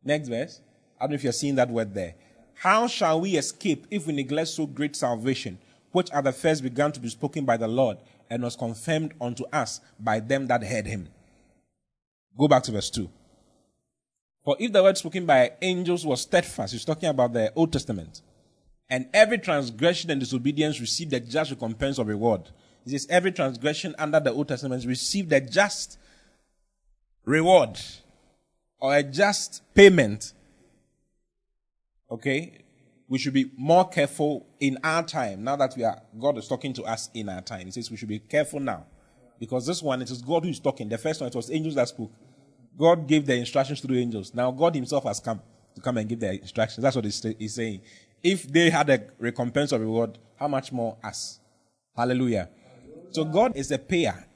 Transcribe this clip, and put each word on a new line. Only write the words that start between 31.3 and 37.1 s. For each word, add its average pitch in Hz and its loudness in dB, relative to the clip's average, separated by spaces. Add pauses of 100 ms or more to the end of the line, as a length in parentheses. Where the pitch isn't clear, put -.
Okay? 139 -4 (500)
We 131 0
should 131 -2
be 135 2
more 170 4
careful 151 -2 (140)
in 135 0
our 160 0
time, 117 -6
now 135 -2
that 135 0
we 120 -6
are, 110 0 (200)
God 117 0
is 107 -10
talking 131 -6
to 120 -10
us 110 -6